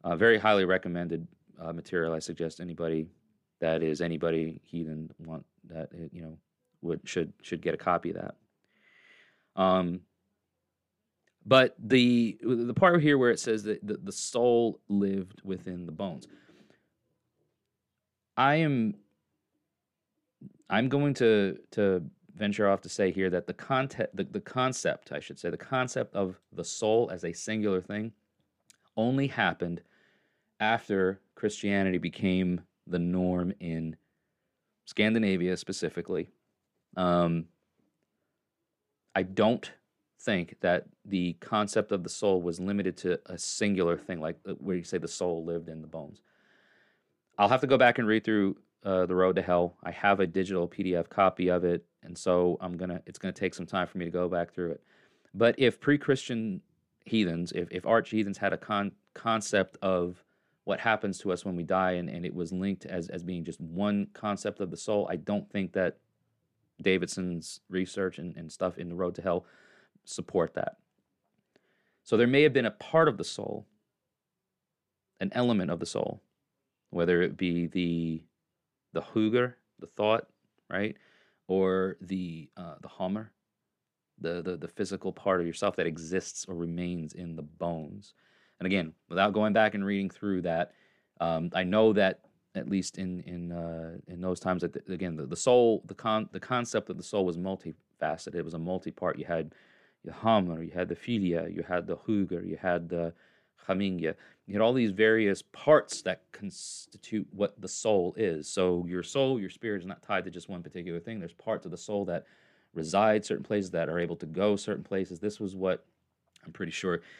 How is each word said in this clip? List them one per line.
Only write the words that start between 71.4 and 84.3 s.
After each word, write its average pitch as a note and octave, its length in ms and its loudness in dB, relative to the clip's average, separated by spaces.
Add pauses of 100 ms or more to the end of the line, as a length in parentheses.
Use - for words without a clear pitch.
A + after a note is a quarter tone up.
So - 120 2
there A#2+ 100 6
may C#3 160 6
have D3+ 100 8
been B2 140 4
a G#2+ 40 2
part D#3+ 380 4
of - 80 2
the - 80 -6
soul, - 420 -8 (1500)
an G2+ 140 -4
element A#2 360 2
of E2+ 80 -4
the - 80 -6
soul, - 340 -4 (720)
whether F2 320 4
it - 140 0
be F2 300 0
the, E2+ 560 -2 (680)
the - 100 -2 (100)
huger, A#2+ 440 2 (220)
the - 80 -14
thought, G#2+ 400 0 (420)
right? G2+ 280 -4 (500)
Or F#2+ 540 2
the, F2 560 -6
uh, E2+ 240 -14
the - 80 -18
hammer, G#2 420 -4 (880)
the, E2+ 220 -4